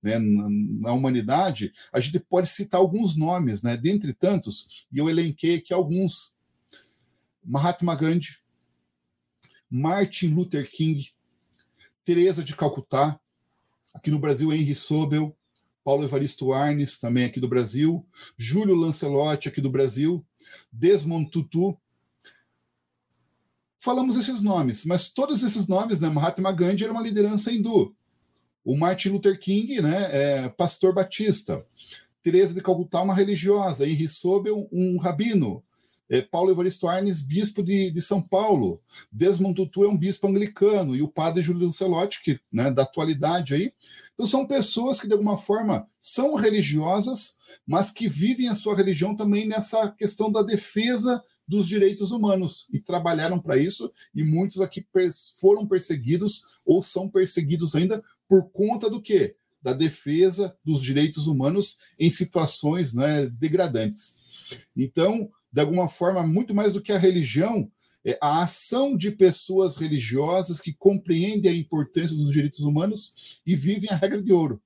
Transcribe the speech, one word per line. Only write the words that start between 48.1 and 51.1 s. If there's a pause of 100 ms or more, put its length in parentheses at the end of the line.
a
sua
religião
também
nessa
questão
da
defesa (240)